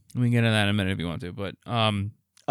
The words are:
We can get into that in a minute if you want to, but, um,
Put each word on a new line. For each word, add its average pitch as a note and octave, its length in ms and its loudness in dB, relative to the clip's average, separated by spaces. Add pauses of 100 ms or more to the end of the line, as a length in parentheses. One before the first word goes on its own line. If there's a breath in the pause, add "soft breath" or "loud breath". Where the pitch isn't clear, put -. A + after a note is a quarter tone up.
(140)
We A#2+ 100 -2
can A#2+ 80 2
get A#2+ 80 4
into A#2 120 4
that G#2+ 120 2
in G2+ 60 2
a G2+ 40 2
minute G2 200 0
if F2+ 60 -4
you E2 80 -4
want D#2+ 140 -8
to, F2 120 -10
but, F#2+ 220 -8 (100)
um, G#2 460 0 (400)